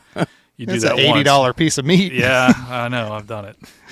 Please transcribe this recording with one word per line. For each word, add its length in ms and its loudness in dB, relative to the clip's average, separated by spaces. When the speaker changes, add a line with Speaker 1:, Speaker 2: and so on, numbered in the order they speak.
Speaker 1:
Yeah. 140 -4
Speaker 2:
<laughs> 60 -20
You 120 -12
do 80 -4
Speaker 1:
It's 80 -2
Speaker 2:
that 100 2
Speaker 1:
an 60 -4
eighty 240 2
dollar 240 4
Speaker 2:
once. 100 -4
Speaker 1:
piece 220 0
of 60 -4
meat. 280 2
Speaker 2:
Yeah, 400 2
I 180 -4
know. 240 -6
I've 140 -10
done 200 -12
it. 120 -20